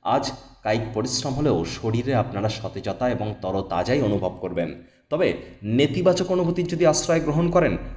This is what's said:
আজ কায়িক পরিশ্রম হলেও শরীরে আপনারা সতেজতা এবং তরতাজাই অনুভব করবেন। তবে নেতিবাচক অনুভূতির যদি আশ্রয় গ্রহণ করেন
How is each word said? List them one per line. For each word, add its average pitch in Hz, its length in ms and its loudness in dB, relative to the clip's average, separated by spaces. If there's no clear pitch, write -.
আজ 131 280 0
কায়িক 110 180 0
পরিশ্রম 127 400 -2
হলেও 127 320 2
শরীরে 117 500 -2
আপনারা 101 340 0
সতেজতা 101 600 -4
এবং 107 320 -2
তরতাজাই 95 600 0
অনুভব 95 400 0
করবেন। 85 420 -4
তবে 151 240 2
নেতিবাচক 170 680 2
অনুভূতির 175 360 0
যদি 170 180 2
আশ্রয় 160 340 4
গ্রহণ 156 300 2
করেন 165 280 4